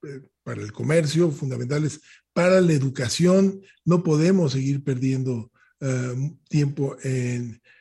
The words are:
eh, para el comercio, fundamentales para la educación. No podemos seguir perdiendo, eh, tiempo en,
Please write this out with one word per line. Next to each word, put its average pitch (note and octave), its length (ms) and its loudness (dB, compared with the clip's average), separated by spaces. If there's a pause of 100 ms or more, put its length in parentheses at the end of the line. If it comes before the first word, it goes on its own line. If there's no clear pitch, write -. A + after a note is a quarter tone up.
eh, C#3+ 200 -14 (200)
para G#2+ 200 -10
el G#2+ 100 -10
comercio, D#3 580 0
fundamentales C3+ 680 -4 (320)
para F#3 280 4
la E3+ 120 4
educación. E3 880 2 (240)
No F3 180 2
podemos E3 500 2
seguir C3+ 300 -2
perdiendo, C3 680 -2 (280)
eh, B2+ 340 -4 (340)
tiempo C#3+ 540 -2
en, B2 580 -4 (200)